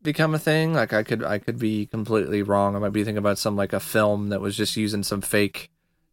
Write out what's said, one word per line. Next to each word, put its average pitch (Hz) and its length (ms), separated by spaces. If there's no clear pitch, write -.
become 156 340
a - 20
thing? 160 340
Like, 120 200
I 110 100
could, 110 220
I 101 140
could 117 200
be 107 280
completely 104 560
wrong. 101 340
I - 20
might 101 140
be 104 100
thinking 104 160
about 101 200
some, 104 180
like, 98 160
a 98 80
film 104 480
that 101 120
was 101 160
just 107 200
using 104 260
some 98 180
fake - 500